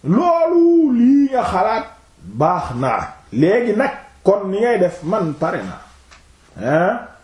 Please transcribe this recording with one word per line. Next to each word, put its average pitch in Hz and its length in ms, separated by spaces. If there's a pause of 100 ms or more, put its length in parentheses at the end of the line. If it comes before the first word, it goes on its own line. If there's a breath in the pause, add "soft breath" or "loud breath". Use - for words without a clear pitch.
Loolu 339 920
lii 269 320
nga 254 140
xalaat 220 420 (320)
baax 143 480 (140)
na. 127 140 (400)
Léegi 208 440
nag, 262 140 (320)
kon 196 260
ni 196 100
ngay 233 200
def, 175 240
man 170 340
pare 160 240
na. 92 160 (800)
Hein? 170 540 (120)